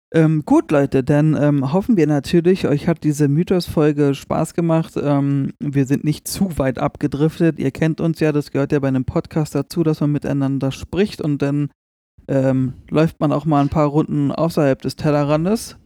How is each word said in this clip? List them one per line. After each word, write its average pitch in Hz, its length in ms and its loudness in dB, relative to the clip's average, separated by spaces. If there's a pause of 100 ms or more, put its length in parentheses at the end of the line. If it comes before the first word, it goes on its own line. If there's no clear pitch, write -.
(140)
Ähm, 160 320 2
gut, 320 240 2
Leute, 139 340 2
dann, 147 340 2
ähm, 143 340 0
hoffen 202 240 2
wir 170 100 4
natürlich, 165 640 2
euch 139 200 0
hat 160 160 -2
diese 147 240 2
Mythos-Folge 147 840 0
Spaß 151 400 -4
gemacht. 165 420 0
Ähm, 139 540 0 (100)
wir 139 240 0
sind 131 200 -2
nicht 147 240 -2
zu 185 300 -2
weit 131 200 -2
abgedriftet. 147 800 -2
Ihr 131 140 -2
kennt 160 280 -2
uns 165 200 -2
ja, 156 120 2
das 147 200 -2
gehört 139 200 -2
ja 151 60 2
bei 135 100 0
einem 131 160 0
Podcast - 520 -4
dazu, 143 260 -4
dass 156 180 0
man 147 120 0
miteinander 139 600 -2
spricht - 480 -4
und 143 220 -2
dann, 143 280 -2 (580)
ähm, 131 460 0 (140)
läuft 156 320 0
man 151 120 0
auch 143 120 -2
mal 151 160 2
ein 143 80 2
paar 147 200 2
Runden 143 440 0
außerhalb 151 480 0
des - 160 -6
Tellerrandes, 151 880 0